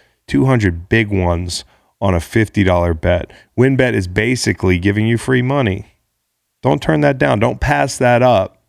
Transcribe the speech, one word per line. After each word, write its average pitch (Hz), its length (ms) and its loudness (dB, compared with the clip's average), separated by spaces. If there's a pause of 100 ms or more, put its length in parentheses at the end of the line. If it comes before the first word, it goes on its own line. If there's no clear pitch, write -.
(280)
two 139 180 0
hundred 98 420 0
big 113 220 0
ones 87 540 -2 (360)
on 98 140 0
a 85 60 0
fifty 110 420 -2
dollar 87 320 2
bet. 87 380 -2 (260)
WynnBET 127 360 2
is 98 120 -2
basically 98 720 0
giving 101 300 0
you 117 100 0
free 127 240 -2
money. 127 440 -2 (760)
Don't 139 180 0
turn 156 200 0
that 143 180 0
down. 131 220 0
Don't 117 200 -2
pass 143 380 0
that 120 240 2
up. 110 460 0